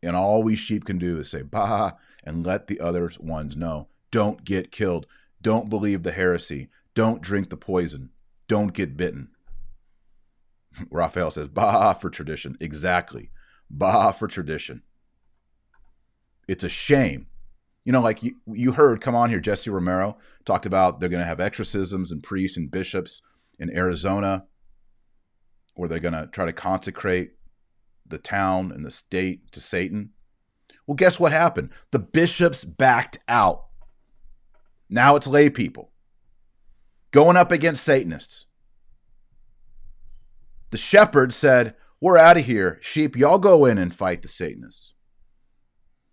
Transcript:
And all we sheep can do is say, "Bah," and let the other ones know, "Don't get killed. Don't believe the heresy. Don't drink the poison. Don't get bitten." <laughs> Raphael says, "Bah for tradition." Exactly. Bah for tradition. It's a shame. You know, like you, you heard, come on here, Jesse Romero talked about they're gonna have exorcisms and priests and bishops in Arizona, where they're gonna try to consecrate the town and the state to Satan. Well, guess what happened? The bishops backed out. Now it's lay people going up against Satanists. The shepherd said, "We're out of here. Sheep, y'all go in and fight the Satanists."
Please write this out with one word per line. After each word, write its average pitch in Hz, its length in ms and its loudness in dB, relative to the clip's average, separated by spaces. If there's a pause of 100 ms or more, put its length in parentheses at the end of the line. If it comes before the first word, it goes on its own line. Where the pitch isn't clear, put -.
And 87 120 -6
all 104 280 2
we 110 120 0
sheep 107 300 -6
can 92 120 -6
do 87 220 -4
is 69 100 -12
say, 71 120 -12
"Bah," 101 500 -4 (320)
and 82 220 -8
let 95 220 -4
the 101 120 -8
other 85 400 -4
ones 78 360 -10
know, 78 320 -10 (240)
"Don't 107 320 -2
get 95 280 -6
killed. 87 340 -4 (360)
Don't 110 280 -2
believe 101 340 -4
the 87 80 -6
heresy. 85 580 -4 (240)
Don't 113 280 0
drink 98 280 -4
the 82 80 -14
poison. 73 540 -6 (360)
Don't 104 260 -2
get 98 240 -6
bitten." 73 320 -8 (840)
<laughs> - 760 -20
Raphael 82 420 -4
says, 73 180 -10
"Bah 101 440 2
for 90 160 -8
tradition." 73 500 -12
Exactly. 80 680 -6 (440)
Bah 101 380 2
for 104 160 -8
tradition. 73 560 -10 (1600)
It's 95 200 -8
a 87 40 -6
shame. 107 580 -2 (580)
You 123 80 0
know, 131 80 4
like 113 200 -2
you, 117 140 -8 (120)
you 120 260 -2
heard, 135 260 4
come 123 160 -4
on 120 140 2
here, 110 100 -2
Jesse 101 300 -4
Romero 92 480 -4 (260)
talked 92 220 -2
about 92 340 0
they're 90 80 -4
gonna 87 160 -4
have 85 160 -8
exorcisms 95 720 -6
and 76 100 -12
priests 95 360 -6
and 78 120 -8
bishops 92 520 -8 (380)
in - 140 -10
Arizona, 92 720 -4 (1300)
where 90 120 -8
they're 82 120 -6
gonna 80 280 -6
try 95 180 -6
to 82 60 -4
consecrate 92 840 -6 (720)
the - 120 -14
town 92 560 -4
and 73 120 -12
the 67 60 -14
state - 640 -8
to - 80 -14
Satan. 98 480 -6 (760)
Well, 143 100 -6
guess 175 220 4
what 170 140 2
happened? 160 380 0 (220)
The 127 80 0
bishops 165 680 0
backed 123 540 0 (100)
out. 107 380 2 (1200)
Now 127 260 6
it's 147 120 -2
lay 143 220 6
people - 440 -8 (1160)
going 165 260 8
up 175 160 6
against 156 320 -2
Satanists. 101 600 -2 (2250)
The 110 60 -8
shepherd 143 560 6
said, 123 420 4 (260)
"We're 175 160 6
out 165 200 12
of 147 80 0
here. 101 360 0
Sheep, - 340 -2
y'all 147 240 6
go 180 260 8
in 117 120 4
and 90 180 -4
fight 92 260 -4
the - 60 -16
Satanists." - 640 -14 (1200)